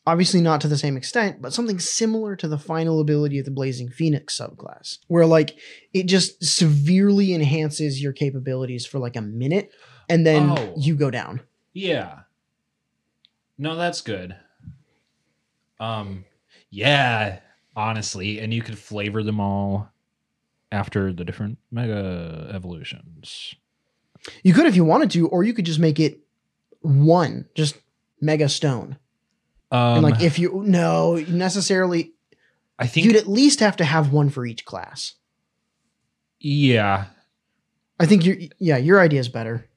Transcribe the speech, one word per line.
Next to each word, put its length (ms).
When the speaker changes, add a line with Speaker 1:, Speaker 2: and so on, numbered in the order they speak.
Speaker 1:
obviously 340
not 220
to 60
the 100
same 200
extent, 440
but 100
something 280
similar 560
to 120
the 120
final 400
ability 400
of 60
the 60
Blazing 380
Phoenix 500
subclass, 680
where, 180
like, 320
it 120
just 380
severely 920
enhances 680
your 100
capabilities 720
for, 140
like, 160
a 60
minute, 500
and 180
then 240
Speaker 2:
Oh. 260
Speaker 1:
you 180
go 140
down. 320
Speaker 2:
Yeah. 460
No, 180
that's 260
good. 340
Um, 460
yeah, 680
honestly, 640
and 140
you 80
could 160
flavor 460
them 160
all 500
after 400
the 140
different 320
mega 840
evolutions. 1000
Speaker 1:
You 100
could 140
if 80
you 100
wanted 260
to, 160
or 160
you 120
could 100
just 140
make 200
it 200
one, 720
just 240
Mega 300
Stone. 480
Speaker 2:
Um, 260
Speaker 1:
And, 60
like, 180
if 180
you, 260
no, 500
necessarily, 840
Speaker 2:
I 80
think 180
Speaker 1:
you'd 100
at 120
least 320
have 180
to 80
have 260
one 200
for 160
each 180
class. 480
Speaker 2:
Yeah. 640
Speaker 1:
I 60
think 200
your, 100
yeah, 180
your 220
idea 200
is 100
better. 480